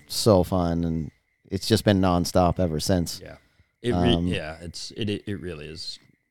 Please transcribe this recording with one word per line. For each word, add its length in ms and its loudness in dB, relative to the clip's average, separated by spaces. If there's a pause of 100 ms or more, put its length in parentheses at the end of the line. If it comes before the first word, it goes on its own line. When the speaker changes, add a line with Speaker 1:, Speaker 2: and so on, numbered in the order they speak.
Speaker 1:
so 340 4
fun, 420 0
and 260 -4 (400)
it's 180 -4
just 160 2
been 160 4
nonstop 580 2
ever 220 0
since. 420 -2
Speaker 2:
Yeah. 140 -18 (440)
It 120 -2
re-, 220 2
Speaker 1:
Um, 120 0
Speaker 2:
yeah, 340 -4
it's, 360 -14
it, 120 -4
it, 200 -4
it 120 -6
really 260 -10
is 340 -14 (300)